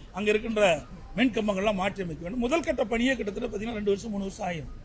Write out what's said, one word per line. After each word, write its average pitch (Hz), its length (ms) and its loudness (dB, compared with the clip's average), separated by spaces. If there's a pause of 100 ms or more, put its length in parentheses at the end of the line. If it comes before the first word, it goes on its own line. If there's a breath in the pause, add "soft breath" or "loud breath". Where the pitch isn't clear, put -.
(160 loud breath)
அங்க 208 160 0
இருக்கின்ற 214 300 2 (540)
மின் 233 200 4
கம்பங்கள்லாம் 208 460 2
மாற்றி 196 220 -2
அமைக்க 160 200 -8
வேண்டும். 226 200 -4
முதல் 294 220 2
கட்ட 277 160 2 (100)
பணியே 240 220 4
கிட்டத்தட்ட 226 340 -4
பாத்தீங்கன்னா 220 300 -6
ரெண்டு 208 140 2
வருஷம், 214 220 -4
மூணு 196 120 -2
வருஷம் 196 220 -6
ஆயிரும். 151 260 -6 (100)